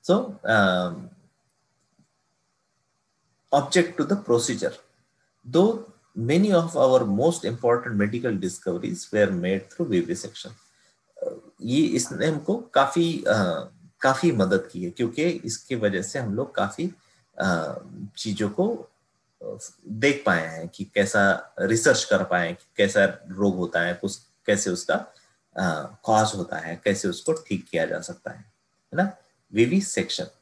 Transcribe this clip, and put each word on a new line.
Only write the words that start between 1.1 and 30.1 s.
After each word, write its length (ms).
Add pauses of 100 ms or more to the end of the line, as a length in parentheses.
object 460
to 120
the 120
procedure, 500 (760)
though 280 (400)
many 320
of 260
our 260
most 420
important 540
medical 420
discoveries 600 (140)
were 160
made 300
through 280
vivisection। 640 (720)
अ, 120 (280)
ये 240
इसने 400
हमको 300
काफी, 720
अ, 400 (320)
काफी 320
मदद 400
की 120
है, 60
क्योंकि 340
इसके 520
वजह 260
से 160
हम 160
लोग 200
काफी, 400 (440)
अ, 360 (420)
चीजों 340
को, 380 (540)
अ, 140 (320)
देख 380
पाए 200
हैं 220
कि 160
कैसा 760
रिसर्च 460
कर 200
पाए 220
हैं 100
कि 100 (100)
कैसा 280 (240)
रोग 280
होता 240
है, 140
कुछ 240 (280)
कैसे 240
उसका, 240 (640)
अ, 460
कॉज 320
होता 220
है, 280
कैसे 240
उसको 240
ठीक 360
किया 180
जा 140
सकता 300
है, 100 (540)
है 20
ना? 200 (360)
विविसेक्शन। 760 (160)